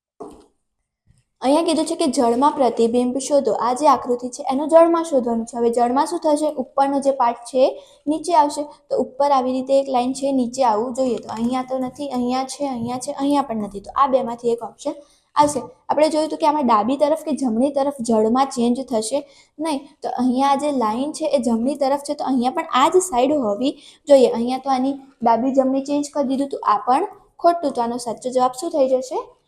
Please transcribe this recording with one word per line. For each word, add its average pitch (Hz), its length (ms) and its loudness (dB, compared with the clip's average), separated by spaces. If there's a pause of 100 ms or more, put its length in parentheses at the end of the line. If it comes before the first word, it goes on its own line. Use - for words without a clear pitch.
(1400)
અહીંયા 285 220 4
કીધું 320 220 0
છે 320 100 -4
કે 330 100 0
જળમાં 254 460 2
પ્રતિબિંબ 247 680 0
શોધો. 277 360 0
આ 240 200 -2
જે 294 140 0
આકૃતિ 247 420 2
છે - 220 -12
એનું 277 180 -2
જળમાં 330 340 6
શોધવાનું 240 420 -2
છે. 240 120 -12
હવે 233 120 2
જળમાં 247 360 0
શું 339 140 -4
થશે? 302 340 0
ઉપરનો 277 460 0
જે 269 120 2
પાર્ટ 240 260 0
છે - 440 0 (260)
નીચે 311 260 -2
આવશે, 294 300 2
તો - 340 -6
ઉપર 277 340 0
આવી 254 200 2
રીતે 262 280 2
એક 269 100 -2
લાઈન 254 240 0
છે 277 180 -2
નીચે 254 320 0
આવવું 233 300 0
જોઈએ. 247 240 -2
તો - 120 -14
અહીંયા 233 340 -4
તો 262 140 -6
નથી, 262 300 -6
અહીંયા 247 360 -2
છે, 277 240 -6
અહીંયા 247 300 -6
છે, 269 140 -8
અહીંયા 277 300 0
પણ 233 160 -6
નથી. 202 220 -8
તો - 160 -16
આ 277 120 2
બેમાંથી 240 420 0
એક 233 140 0
ઓપ્શન 247 280 -8 (440)
આવશે. - 260 2 (280)
આપણે 302 200 2
જોયું 311 180 0
હતું 302 120 -8
કે 320 80 0
આમાં 294 200 2
ડાબી 226 300 2
તરફ 302 260 2
કે 320 80 -6
જમણી 254 400 0
તરફ 277 280 0
જળમાં 226 460 2
ચેન્જ 240 400 -2
થશે 247 420 -4 (320)
નહીં. 302 280 -4 (160)
તો - 60 -6
અહીંયા 254 460 0
જે 294 160 0
લાઈન 254 400 -2
છે 311 140 -6
એ 294 140 0
જમણી 233 360 0
તરફ 277 240 0
છે, 294 140 -8
તો 285 100 -8
અહીંયા 254 260 0
પણ 320 140 -4 (100)
આ 269 160 4
જ 359 80 4
સાઈડ 262 340 2
હોવી 254 500 -2 (260)
જોઈએ. 269 220 8
અહીંયા 247 280 -4
તો 262 120 -6
આની 262 240 0 (280)
ડાબી 233 300 2
જમણી 262 300 0
ચેન્જ 285 320 -2
કરી 294 100 -2
દીધું, 269 260 -2
તો - 80 -8
આ 208 200 0
પણ 277 300 0 (320)
ખોટું. 339 320 2
તો 247 100 -4
આનો 233 160 -4
સાચો 240 320 -8
જવાબ 254 220 2
શું 330 200 -8
થઈ 277 160 2
જશે? 262 300 -2 (300)